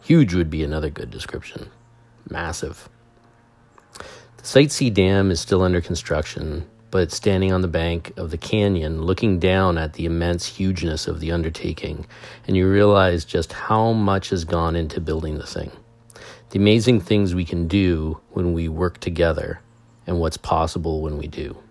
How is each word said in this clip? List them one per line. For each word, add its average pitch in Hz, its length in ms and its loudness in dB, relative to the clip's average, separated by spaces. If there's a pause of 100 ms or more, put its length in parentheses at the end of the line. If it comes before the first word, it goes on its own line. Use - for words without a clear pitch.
Huge 151 300 6
would 87 160 2
be 78 140 -2
another 76 260 -2
good - 220 -10
description. - 600 -12 (600)
Massive. - 580 -8 (1500)
The - 80 -20
Site 143 280 4
C 127 180 0
Dam 98 400 4
is 85 100 0
still 92 220 2
under 90 180 2
construction, 78 880 -6 (240)
but 90 220 0
standing 95 400 2
on 92 80 2
the 92 80 0
bank 82 480 -2
of 80 140 -8
the 82 80 -6
canyon, 85 640 0
looking 95 360 0
down 92 380 2
at 80 180 -4
the 85 120 -6
immense 85 400 -2
hugeness 87 600 -4
of 80 140 -6
the 80 120 -4
undertaking, 80 760 -6 (400)
and 95 100 2
you 92 140 6
realize 98 540 6
just - 280 -4
how 110 400 0
much 98 380 0
has 87 140 -2
gone 85 320 0
into 80 240 -4
building 80 360 -4
the - 100 -10
thing. - 260 -10 (760)
The - 80 -2
amazing 110 420 6
things 101 340 2
we 90 100 -2
can 85 240 -4
do 85 520 2 (100)
when 87 240 -2
we 82 140 -2
work 82 320 -4
together, 82 600 -2 (460)
and 85 140 -2
what's 80 180 -2
possible 80 640 -2
when 76 160 -6
we 73 80 -8
do. 76 300 -10 (140)